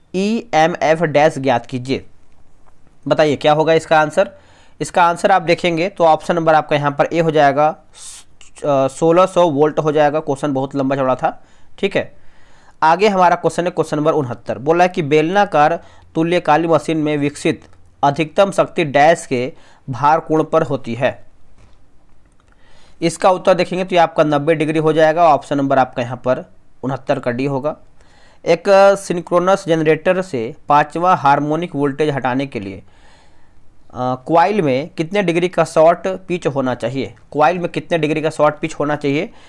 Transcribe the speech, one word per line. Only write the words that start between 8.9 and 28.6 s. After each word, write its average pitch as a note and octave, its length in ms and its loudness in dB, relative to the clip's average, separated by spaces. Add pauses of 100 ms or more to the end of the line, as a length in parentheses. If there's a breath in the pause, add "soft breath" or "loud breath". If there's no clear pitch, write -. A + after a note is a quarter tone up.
सौ F3 240 2
वोल्ट D3 280 0
हो D#3 140 0
जाएगा। D3 280 2
क्वेश्चन D3 320 -4
बहुत C3+ 220 -4
लंबा C#3 220 -2
चौड़ा C3 180 0
था, - 300 -6 (340 soft breath)
ठीक G3 180 -4
है। - 200 -6 (640 soft breath)
आगे F3 260 4
हमारा F3+ 280 4
क्वेश्चन E3+ 280 -2
है F3+ 60 -4
क्वेश्चन D#3 260 -4
नंबर D3+ 160 0
उनहत्तर। A#2+ 460 -4
बोला E3 260 2
है F#3+ 40 4
कि F#3 140 -6
बेलनाकार D#3+ 800 0 (300 soft breath)
तुल्यकालिक E3 560 0
मशीन D#3+ 280 0
में D3+ 180 -2
विकसित C#3+ 480 -4 (400)
अधिकतम D#3+ 460 0
शक्ति E3+ 340 -2
डैश D3 420 2
के B2+ 260 -4 (380 soft breath)
भार D3 300 0
कोण D#3 240 0
पर D#3+ 180 0
होती C3+ 320 -6
है। B2 300 -4 (1800 soft breath)
इसका E3 280 0
उत्तर F#3 240 2
देखेंगे F3+ 300 -2
तो F#3 100 -4
ये E3+ 60 4
आपका E3+ 240 2
नब्बे D3 300 0
डिग्री D#3 240 -2
हो D#3 140 2
जाएगा। D#3 360 4
ऑप्शन C#3+ 280 0
नंबर C#3 220 0
आपका B2+ 240 0
यहाँ A#2 140 -8
पर C3 360 -4 (300)
उनहत्तर C3+ 360 -4
का B2+ 120 -6
डी A#2+ 140 -4
होगा। C#3 320 -4 (720 soft breath)
एक E3+ 180 0 (340)